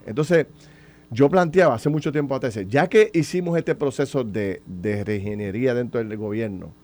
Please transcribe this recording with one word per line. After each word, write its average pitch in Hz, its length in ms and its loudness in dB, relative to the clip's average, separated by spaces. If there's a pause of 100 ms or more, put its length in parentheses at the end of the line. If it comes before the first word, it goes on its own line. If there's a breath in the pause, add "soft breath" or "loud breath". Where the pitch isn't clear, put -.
Entonces, 151 400 2 (680 loud breath)
yo 135 180 4
planteaba 170 460 4
hace 131 120 -2
mucho 151 220 0
tiempo 139 240 -2
a 135 60 -4
T 131 100 -2
C, 101 160 -6
ya 139 220 2
que 214 260 4
hicimos 170 420 0
este 160 200 -2
proceso 139 480 -2
de, 98 420 -4
de 101 380 -4
reingeniería 104 680 -2
dentro 120 280 -2
del 110 140 -8
gobierno, 104 560 -6 (120 loud breath)